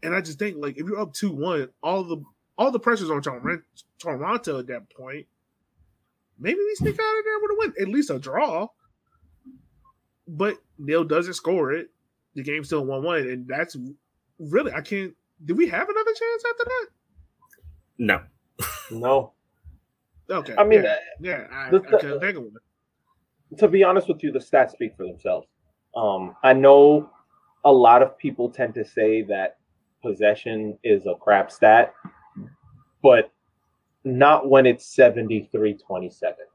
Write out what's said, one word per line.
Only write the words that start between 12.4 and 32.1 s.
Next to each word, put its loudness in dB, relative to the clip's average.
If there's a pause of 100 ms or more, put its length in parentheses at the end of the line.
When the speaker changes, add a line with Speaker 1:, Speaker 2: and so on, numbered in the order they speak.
Speaker 1:
game's -8
still -4
one -8
one, -4 (100)
and -12
that's -8 (640)
really, -4
I -10
can't, -10 (300)
did -6
we 2
have -6
another -4
chance -8
after -6
that? -8 (1120)
Speaker 2:
No. -2 (680)
Speaker 3:
No. 0 (1000)
Speaker 1:
Okay. -8
Speaker 3:
I 6
mean, 6
Speaker 1:
Yeah. 0
Speaker 3:
uh, -2 (240)
Speaker 1:
Yeah, -8
I, -10
Speaker 3:
the, 4
Speaker 1:
I -12
couldn't 2
Speaker 3:
the, -6
Speaker 1:
think -6
of -14
one. -20 (1040)
Speaker 3:
to 4
be 4
honest 0
with -6
you, -6
the -4
stats 2
speak -10
for -14
themselves. -8 (480)
Um, -4
I 6
know 8 (560)
a 6
lot 8
of 0
people -6
tend -8
to -6
say 0
that -6 (420)
possession -4
is 0
a -4
crap 0
stat, 4 (1120)